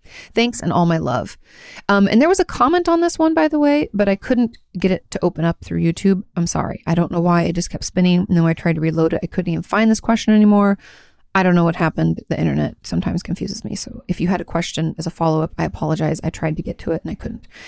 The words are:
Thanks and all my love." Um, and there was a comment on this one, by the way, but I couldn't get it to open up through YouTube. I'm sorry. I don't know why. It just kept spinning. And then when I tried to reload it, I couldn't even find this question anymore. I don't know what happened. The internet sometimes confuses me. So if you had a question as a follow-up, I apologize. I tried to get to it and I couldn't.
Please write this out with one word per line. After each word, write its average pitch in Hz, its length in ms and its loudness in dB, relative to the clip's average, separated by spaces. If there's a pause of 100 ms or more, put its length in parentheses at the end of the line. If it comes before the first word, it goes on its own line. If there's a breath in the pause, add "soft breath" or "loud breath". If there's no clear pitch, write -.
(340 loud breath)
Thanks 233 260 0
and - 120 -2
all 175 140 4
my 165 120 2
love." - 400 -4 (500 loud breath)
Um, 202 200 4
and 226 120 4
there 311 80 6
was 381 120 2
a 349 40 2
comment 339 440 0
on 339 120 4
this 339 180 0
one, 320 140 2
by 311 160 2
the 302 120 0
way, 294 340 2
but 202 140 2
I 196 80 2
couldn't 240 420 0 (200)
get 185 120 2
it - 220 -4
to - 120 -4
open 165 200 0
up 170 200 -2
through 170 160 -4
YouTube. 180 440 0 (120)
I'm 170 100 0
sorry. - 400 -4
I 165 80 0
don't 170 180 0
know 175 80 0
why. 170 240 2
It 170 100 -2
just 175 160 -4
kept - 140 -8
spinning. 180 440 2
And 175 80 2
then 165 60 4
when 165 80 4
I 160 40 2
tried 165 200 -2
to 160 60 -4
reload 160 320 2
it, 165 100 -2
I 165 40 -6
couldn't 170 260 -4
even 160 100 -4
find 220 280 2
this 220 100 2
question 220 340 2
anymore. 208 440 6 (560 soft breath)
I 190 100 2
don't 180 100 4
know 175 100 4
what 170 120 0
happened. 165 520 -2
The - 120 -4
internet - 420 -2
sometimes - 400 -4
confuses - 420 -8
me. - 120 -8
So - 320 -10
if - 120 -4
you 170 80 -2
had 180 120 0
a - 40 -10
question - 540 -4
as 170 80 -8
a 156 40 -8
follow-up, 160 460 -2
I 165 80 -4
apologize. 156 600 -4
I 165 60 -4
tried 156 260 -4
to 156 60 -6
get - 160 -10
to - 120 -8
it 160 120 -4
and - 80 -10
I - 40 -10
couldn't. - 320 -12 (220 loud breath)